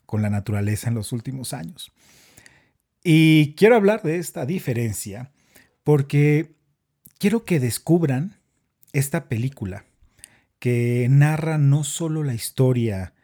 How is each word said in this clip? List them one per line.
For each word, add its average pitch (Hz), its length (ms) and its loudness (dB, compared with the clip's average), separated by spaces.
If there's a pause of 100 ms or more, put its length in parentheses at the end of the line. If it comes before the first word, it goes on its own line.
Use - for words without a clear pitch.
con 107 160 -4
la 104 80 -2
naturaleza 104 580 -2
en 117 60 -2
los 110 180 -6
últimos 127 400 -8
años. 165 400 -14 (1120)
Y 156 520 6
quiero 226 200 6
hablar 214 260 2
de 160 140 -2
esta 165 300 -8
diferencia 120 840 -6 (540)
porque 147 720 2 (640)
quiero 208 260 0
que 160 160 -2
descubran 143 800 -2 (540)
esta 143 360 -4
película 110 560 -6 (760)
que 120 520 0
narra 156 480 2
no 143 260 2
solo 156 400 -6
la 127 100 -4
historia 113 800 -2 (120)